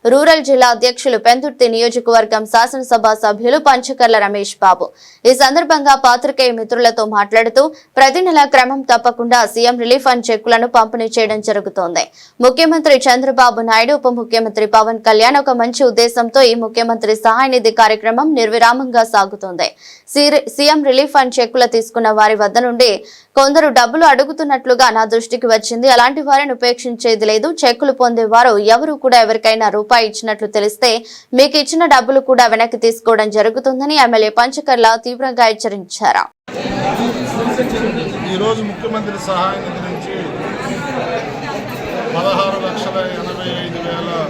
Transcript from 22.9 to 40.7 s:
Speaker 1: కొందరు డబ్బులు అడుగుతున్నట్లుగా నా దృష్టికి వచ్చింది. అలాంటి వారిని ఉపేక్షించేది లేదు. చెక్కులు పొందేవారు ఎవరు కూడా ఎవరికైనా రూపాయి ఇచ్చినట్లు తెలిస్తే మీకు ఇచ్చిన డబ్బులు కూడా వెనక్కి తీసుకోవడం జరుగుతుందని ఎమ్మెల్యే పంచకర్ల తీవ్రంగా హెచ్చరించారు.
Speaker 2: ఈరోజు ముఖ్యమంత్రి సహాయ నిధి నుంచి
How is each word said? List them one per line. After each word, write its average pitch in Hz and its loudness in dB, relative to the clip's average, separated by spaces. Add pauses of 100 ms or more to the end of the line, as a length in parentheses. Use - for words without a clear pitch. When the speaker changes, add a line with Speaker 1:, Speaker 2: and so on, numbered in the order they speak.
Speaker 1:
కొందరు 294 4 (100)
డబ్బులు 247 2
అడుగుతున్నట్లుగా 269 0 (100)
నా 220 2 (100)
దృష్టికి 226 -4
వచ్చింది. 226 0
అలాంటి 254 2
వారిని 277 2
ఉపేక్షించేది 240 -2
లేదు. 220 0 (140)
చెక్కులు 254 0
పొందేవారు 233 4 (200)
ఎవరు 302 -2 (100)
కూడా 247 4
ఎవరికైనా 220 0
రూపాయి 220 2
ఇచ్చినట్లు 214 -6
తెలిస్తే 208 0 (500)
మీకు 285 2
ఇచ్చిన 320 0
డబ్బులు 262 2
కూడా 247 4
వెనక్కి 233 -2
తీసుకోవడం 226 0
జరుగుతుందని 262 -2 (100)
ఎమ్మెల్యే 220 0
పంచకర్ల 254 0 (180)
తీవ్రంగా 247 -2
హెచ్చరించారు. 202 -4 (2000)
Speaker 2:
ఈరోజు 220 -2
ముఖ్యమంత్రి 208 -8 (100)
సహాయ 190 -4
నిధి 180 -10
నుంచి - -10 (2000)